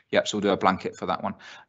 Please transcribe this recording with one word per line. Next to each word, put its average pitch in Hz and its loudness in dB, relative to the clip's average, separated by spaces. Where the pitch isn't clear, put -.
Yep, - 2
so 107 -4
we'll 98 -2
do 101 4
a 92 4
blanket - 0
for 92 -10
that - -4
one. 98 -4